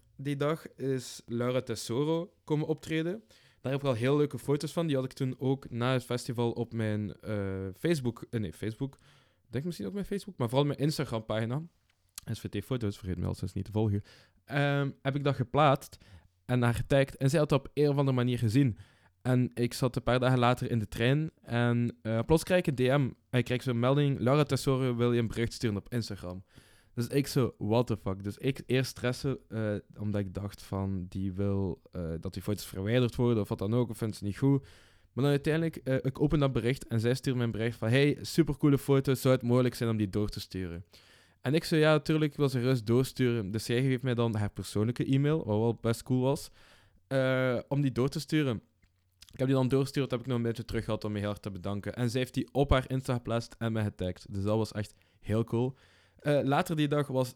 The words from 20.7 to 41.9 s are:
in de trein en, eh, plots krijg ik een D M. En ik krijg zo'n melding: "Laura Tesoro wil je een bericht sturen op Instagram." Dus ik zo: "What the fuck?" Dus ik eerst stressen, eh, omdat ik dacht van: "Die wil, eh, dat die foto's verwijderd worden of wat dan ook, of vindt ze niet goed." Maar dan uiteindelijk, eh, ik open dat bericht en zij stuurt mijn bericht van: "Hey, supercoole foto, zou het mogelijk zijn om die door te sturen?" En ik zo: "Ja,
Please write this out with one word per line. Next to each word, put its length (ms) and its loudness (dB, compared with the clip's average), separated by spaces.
in 80 2
de 80 -2
trein 440 0
en, 600 0
eh, 240 -2
plots 180 4
krijg 220 2
ik 20 -4
een 80 0
D 260 4
M. 80 0
En 100 2
ik 60 2
krijg 180 -2
zo'n 160 0
melding: 400 2
"Laura 240 4
Tesoro 520 0
wil 180 2
je 60 4
een 80 2
bericht 260 -2
sturen 240 -2
op 120 -8
Instagram." 540 -6
Dus 140 -2
ik 200 -2
zo: 300 0
"What 300 0
the 100 -2
fuck?" 260 -6
Dus 140 -6
ik 280 -4
eerst 240 0
stressen, 480 -4
eh, 280 -4
omdat 240 -2
ik 120 -6
dacht 300 -10
van: 460 -4
"Die 240 -4
wil, 480 -2
eh, 280 -6
dat 140 -8
die 100 -10
foto's 220 -4
verwijderd 500 0
worden 260 2
of 80 -4
wat 100 -4
dan 140 0
ook, 160 2
of 80 -12
vindt 180 -4
ze 80 -10
niet 140 -4
goed." 240 4
Maar 100 0
dan 100 4
uiteindelijk, 420 0
eh, 200 -2
ik 260 -2
open 180 4
dat 120 4
bericht 360 -2
en 120 0
zij 140 2
stuurt 220 -2
mijn 160 0
bericht 260 -4
van: 120 -2
"Hey, 320 4
supercoole 560 4
foto, 360 2
zou 200 4
het 100 2
mogelijk 320 2
zijn 140 -2
om 80 0
die 120 0
door 200 -2
te 100 -10
sturen?" 460 -8
En 120 -2
ik 100 2
zo: 120 -2
"Ja, 240 6